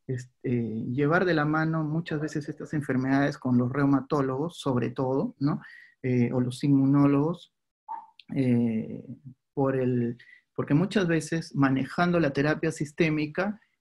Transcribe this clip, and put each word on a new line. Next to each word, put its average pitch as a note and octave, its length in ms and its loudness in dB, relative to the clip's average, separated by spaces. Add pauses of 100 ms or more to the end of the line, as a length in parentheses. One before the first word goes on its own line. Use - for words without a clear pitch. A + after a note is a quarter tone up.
este, A#2+ 840 -4
llevar D3 320 2
de F3 120 2
la D3 100 2
mano D#3+ 380 0
muchas D#3 360 -4
veces D3+ 300 -6
estas - 240 -10
enfermedades C#3 640 0
con B2 200 0
los B2 140 2
reumatólogos, C#3 880 0
sobre B2 300 -2
todo, C3+ 500 -2
¿no? D3 220 -2 (420)
Eh, B2 300 2
o B2+ 80 2
los B2 220 -4
inmunólogos, C#3+ 920 4 (800)
eh, A#2+ 720 0 (480)
por C3+ 220 0
el, B2 420 0 (380)
porque C#3 180 -2
muchas F3+ 340 2
veces E3 480 -2
manejando C#3+ 640 2
la C#3+ 140 0
terapia D3+ 380 0
sistémica, D#3 920 -4 (200)